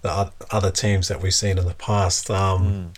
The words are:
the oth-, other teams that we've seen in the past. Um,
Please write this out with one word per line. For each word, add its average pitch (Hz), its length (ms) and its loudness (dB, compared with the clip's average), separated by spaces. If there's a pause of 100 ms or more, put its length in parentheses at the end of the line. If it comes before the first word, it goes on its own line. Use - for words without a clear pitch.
the - 100 -2
oth-, 98 400 -4
other 101 200 2
teams 98 360 2
that 87 140 -4
we've 92 120 0
seen 98 240 2
in 90 80 2
the 87 100 -2
past. 101 540 0
Um, 95 680 2